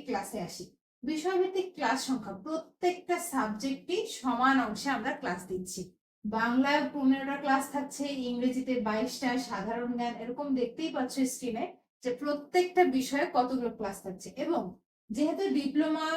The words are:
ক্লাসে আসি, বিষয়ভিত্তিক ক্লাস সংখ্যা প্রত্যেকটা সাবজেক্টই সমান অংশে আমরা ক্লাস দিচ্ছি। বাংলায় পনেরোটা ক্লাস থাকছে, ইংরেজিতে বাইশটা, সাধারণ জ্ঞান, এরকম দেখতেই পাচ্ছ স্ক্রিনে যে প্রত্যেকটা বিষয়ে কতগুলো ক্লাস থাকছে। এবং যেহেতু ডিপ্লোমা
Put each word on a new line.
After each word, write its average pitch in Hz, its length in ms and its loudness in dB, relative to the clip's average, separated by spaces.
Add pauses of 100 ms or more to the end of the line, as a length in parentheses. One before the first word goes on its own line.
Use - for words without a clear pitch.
ক্লাসে 208 400 -4
আসি, - 180 -12 (440)
বিষয়ভিত্তিক 370 580 2 (100)
ক্লাস 262 200 2 (100)
সংখ্যা 214 260 -2 (120)
প্রত্যেকটা 349 720 -2 (160)
সাবজেক্টই 269 680 -2 (200)
সমান 254 360 4 (100)
অংশে 240 320 -4
আমরা 240 140 -2 (100)
ক্লাস 185 200 -4 (100)
দিচ্ছি। 185 300 -6 (440)
বাংলায় 247 580 4 (120)
পনেরোটা 269 480 4
ক্লাস 269 200 4 (120)
থাকছে, 285 280 -4 (240)
ইংরেজিতে 247 460 0 (140)
বাইশটা, 247 420 0 (200)
সাধারণ 226 480 -4
জ্ঞান, 240 160 -2 (100)
এরকম 254 240 -6 (120)
দেখতেই 254 360 -2
পাচ্ছ 262 200 -2 (180)
স্ক্রিনে 226 320 -4 (380)
যে 247 80 0 (100)
প্রত্যেকটা 359 640 4 (140)
বিষয়ে 285 380 0
কতগুলো 247 420 2
ক্লাস 196 280 -4
থাকছে। 185 240 -10 (140)
এবং 311 180 0 (540)
যেহেতু 320 280 2 (140)
ডিপ্লোমা 311 600 2